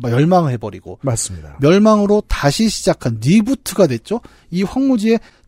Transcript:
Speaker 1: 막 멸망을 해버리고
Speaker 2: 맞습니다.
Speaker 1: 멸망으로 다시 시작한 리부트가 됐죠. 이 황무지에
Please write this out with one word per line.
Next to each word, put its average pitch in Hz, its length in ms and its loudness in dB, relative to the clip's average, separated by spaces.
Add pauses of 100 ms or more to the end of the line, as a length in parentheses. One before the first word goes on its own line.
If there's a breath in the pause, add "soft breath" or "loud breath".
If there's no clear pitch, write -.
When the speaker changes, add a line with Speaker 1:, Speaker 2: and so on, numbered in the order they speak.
Speaker 1:
막 123 100 -6
멸망을 156 420 2
해버리고 98 500 -10
Speaker 2:
맞습니다. 87 580 -8
Speaker 1:
멸망으로 208 680 4
다시 202 440 0
시작한 135 520 -4
리부트가 208 640 2
됐죠. 131 360 -4 (280 soft breath)
이 180 120 -4
황무지에 226 560 0 (300 soft breath)